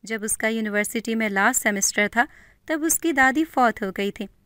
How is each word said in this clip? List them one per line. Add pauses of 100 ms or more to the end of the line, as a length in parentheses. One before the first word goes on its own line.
जब
उसका
यूनिवर्सिटी
में
लास्ट
सेमेस्टर
था, (400)
तब
उसकी
दादी
फौत
हो
गई
थी। (180)